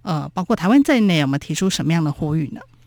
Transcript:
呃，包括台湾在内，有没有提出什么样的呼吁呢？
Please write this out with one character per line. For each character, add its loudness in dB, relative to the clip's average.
呃， -6
包 -6
括 -2
台 -2
湾 6
在 2
内， 4
有 2
没 0
有 0
提 -8
出 0
什 -2
么 0
样 2
的 0
呼 -4
吁 -2
呢？ -14